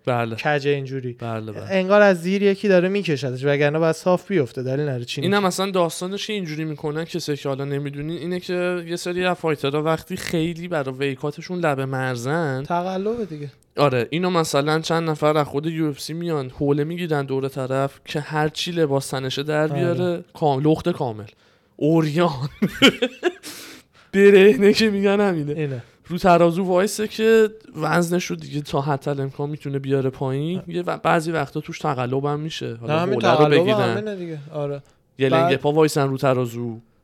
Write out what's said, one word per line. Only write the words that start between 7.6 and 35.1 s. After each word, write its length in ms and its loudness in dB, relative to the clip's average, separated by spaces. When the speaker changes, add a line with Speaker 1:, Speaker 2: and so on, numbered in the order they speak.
Speaker 1:
نمی‌دونین، 520 -6
اینه 220 -4
که 480 -2
یه 80 -6
سری 300 -4
از 120 0
فایترها 460 -2
وقتی 340 -2
خیلی 500 -4
برای 280 -4
ویکاتشون 640 -6
لب 220 0
مرزن، 840 -2
Speaker 2:
تقلبه 600 -4
دیگه. 260 -12
Speaker 1:
آره، 320 2
اینو 200 -2
مثلاً 500 2
چند 300 -2
نفر 280 2
از 100 2
خود 180 -4
یو 200 -2
اف 160 -4
سی 120 -10
میان 360 -4
حوله 340 0
می‌گیرن 420 -2
دور 220 -2
طرف 580 -4
که 140 -6
هر 300 -2
چی 220 -6
لباس 380 0
تنشه 340 -4
در 240 0
بیاره، 360 0
Speaker 2:
آره. 200 -2
Speaker 1:
کام-، 320 0
لخت 240 2
کامل، 360 -6
اوریان. 760 0
<laughs> 840 -20
برهنه 600 8
که 160 2
می‌گن 300 2
همینه. 340 0
Speaker 2:
اینه. 300 -6
Speaker 1:
رو 120 -6
ترازو 460 6
وایسه 440 0
که 420 4
وزنش 500 0
رو 100 -6
دیگه 260 -8
تا 200 -2
حد 280 -2
الامکان 400 -4
می‌تونه 300 -6
بیاره 300 0
پایین. 500 -4
Speaker 2:
آره. 160 -10
Speaker 1:
یه 60 -4
و-، 160 -4
بعضی 340 0
وقتا 300 -4
توش 180 -12
تقلب 460 -2
هم 140 -2
می‌شه. 360 -8
حالا 200 -4
Speaker 2:
نه، 60 0
همین 200 0
Speaker 1:
حوله 100 4
رو 60 4
Speaker 2:
تقلب 240 6
Speaker 1:
بگیرن. 360 2
Speaker 2:
همینه 180 -6
دیگه. 220 -8
آره. 300 -6